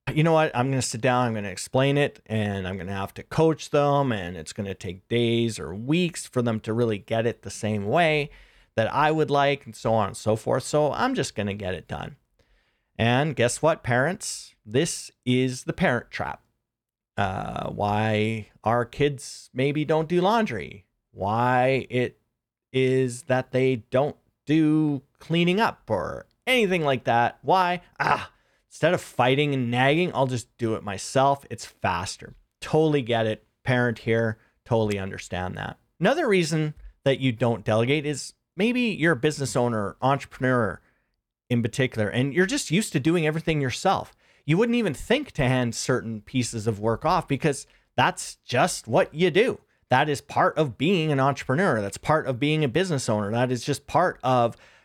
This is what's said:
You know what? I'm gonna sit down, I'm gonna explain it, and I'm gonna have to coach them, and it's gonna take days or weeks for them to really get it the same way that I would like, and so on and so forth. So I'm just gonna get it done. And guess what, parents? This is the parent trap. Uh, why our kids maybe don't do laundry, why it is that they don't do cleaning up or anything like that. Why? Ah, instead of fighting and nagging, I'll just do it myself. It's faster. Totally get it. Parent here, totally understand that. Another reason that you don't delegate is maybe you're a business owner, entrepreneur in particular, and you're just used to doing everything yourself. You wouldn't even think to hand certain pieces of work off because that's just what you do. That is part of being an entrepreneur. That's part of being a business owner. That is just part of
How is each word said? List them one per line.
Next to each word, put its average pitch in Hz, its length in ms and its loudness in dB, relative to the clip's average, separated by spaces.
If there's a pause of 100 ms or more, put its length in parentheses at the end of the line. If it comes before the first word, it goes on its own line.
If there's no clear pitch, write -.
(120)
You 151 100 2
know 165 100 4
what? 156 220 4
I'm 123 160 0
gonna 135 120 0
sit - 180 -6
down, 123 260 4
I'm 113 80 -2
gonna 101 140 -6
explain 135 500 0
it, - 280 -2
and 104 400 -2
I'm 95 100 -4
gonna 92 160 -8
have 98 220 -6
to - 80 -14
coach - 480 0
them, 143 420 2
and 92 240 -6
it's 80 160 -12
gonna 98 220 -6
take 95 340 -12
days 117 500 0
or 78 160 -8
weeks 156 520 -2
for 123 160 -2
them 113 180 0
to - 120 -6
really 113 260 0
get 113 280 -2
it 113 160 -4
the - 80 -12
same 104 360 -4
way 151 440 2 (440)
that 110 180 0
I 151 180 2
would 156 200 0
like, 143 360 2
and 113 80 -16
so - 200 -2
on 107 140 2
and 101 80 -10
so 107 200 0
forth. 123 260 -2
So 151 300 0
I'm 262 220 -2
just 170 200 -4
gonna 101 200 -4
get 95 200 -6
it - 140 -12
done. - 280 -10 (800)
And 127 380 2
guess 120 240 0
what, 156 220 2
parents? 131 720 -2 (100)
This 131 460 -2 (140)
is 127 400 0
the 165 80 -20
parent 147 380 -2
trap. - 320 -8 (760)
Uh, 101 540 -4
why 107 800 0 (140)
our 120 220 0
kids - 680 -4
maybe 143 320 -2
don't 156 240 0
do 175 120 2
laundry, 180 640 -2 (280)
why 123 760 2
it 123 320 -2 (520)
is 131 500 2
that 127 300 -2
they 131 240 2 (140)
don't 147 260 0 (280)
do 151 560 2 (180)
cleaning 170 400 0
up - 300 -2
or 76 380 -4 (200)
anything 196 380 2
like 135 200 0
that. 117 360 2
Why? 175 400 2 (180)
Ah, - 320 0 (380)
instead - 240 0
of 175 80 0
fighting 139 540 2
and 123 160 0
nagging, 139 440 2
I'll 131 120 2
just 127 320 -6
do 110 160 0
it - 80 -6
myself. 135 640 0
It's - 160 -12
faster. - 720 -4 (260)
Totally 156 400 2
get 113 260 0
it. 110 200 -4 (180)
Parent 123 360 0
here, 113 380 0 (280)
totally 107 320 0
understand 95 580 -8
that. 101 220 -10 (200)
Another 269 300 2
reason 156 460 0 (300)
that 135 140 2
you 131 140 0
don't 113 320 -2
delegate 120 400 2
is 143 300 -8 (240)
maybe 240 240 0
you're 170 300 0
a 147 40 2
business 143 400 -2
owner, 117 460 0
entrepreneur 127 800 0 (640)
in 120 140 0
particular, 113 480 -2
and 127 240 -2
you're 175 100 2
just 247 260 -4
used 185 220 0
to 151 80 0
doing 160 260 2
everything 156 360 -2
yourself. 135 520 -2 (300)
You 156 140 2
wouldn't 233 180 2
even 202 180 0
think 262 380 -2
to 135 160 0
hand 127 260 0
certain 113 460 -2
pieces 117 460 -4
of 110 120 -2
work 110 260 -2
off 165 220 2
because 139 400 -2 (300)
that's - 480 0
just 147 420 0
what 139 260 2
you 170 180 2
do. 202 300 2 (280)
That 139 200 4
is 143 120 -2
part - 360 0
of 147 220 0
being 156 320 2
an 139 80 2
entrepreneur. 135 640 0
That's 101 160 -6
part 151 300 0
of 127 120 -4
being 151 240 0
a 143 60 0
business 156 400 -2
owner. 104 240 0
That 123 180 0
is 123 140 -4
just - 240 -4
part 160 340 0
of 120 340 2 (280)